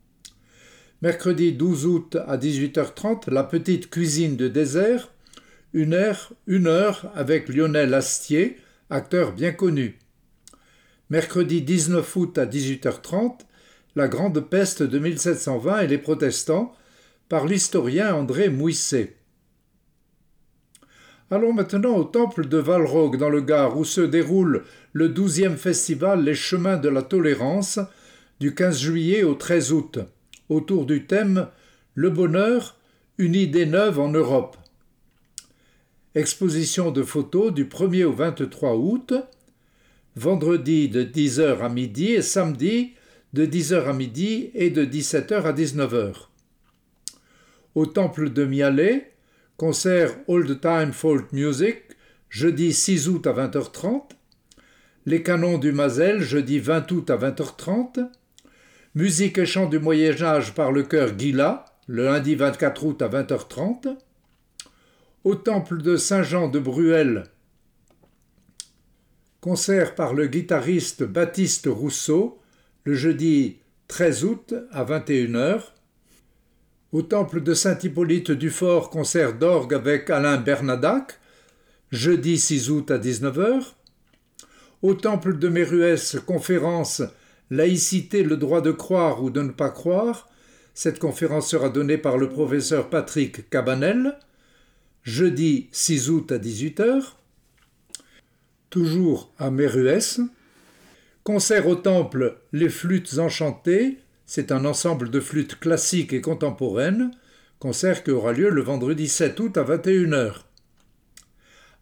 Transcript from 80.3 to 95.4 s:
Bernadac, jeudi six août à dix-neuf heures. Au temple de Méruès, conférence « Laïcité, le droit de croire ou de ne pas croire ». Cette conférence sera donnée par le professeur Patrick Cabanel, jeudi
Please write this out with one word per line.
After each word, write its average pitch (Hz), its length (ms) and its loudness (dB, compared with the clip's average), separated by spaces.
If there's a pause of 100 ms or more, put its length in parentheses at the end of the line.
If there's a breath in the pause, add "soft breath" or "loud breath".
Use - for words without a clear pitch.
Bernadac, 131 840 -2 (720 soft breath)
jeudi 156 440 2
six 135 320 0
août 143 220 -2
à 131 80 2
dix-neuf 123 400 -4
heures. 247 380 -2 (1080 loud breath)
Au 190 120 4
temple 190 440 -2
de 165 100 0
Méruès, 170 800 2
conférence « 170 760 -2 (460 soft breath)
Laïcité, 180 760 0
le 156 120 0
droit 147 240 0
de 156 120 2
croire 160 500 0
ou 127 80 -2
de 131 100 -2
ne 135 120 -4
pas 139 180 -2
croire ». 208 580 -2 (460 soft breath)
Cette 160 240 -4
conférence 151 500 -2
sera 139 200 0
donnée 143 300 0
par 131 200 0
le 135 100 0
professeur 143 640 -2
Patrick 143 600 -4
Cabanel, 151 680 0 (840 soft breath)
jeudi 147 640 0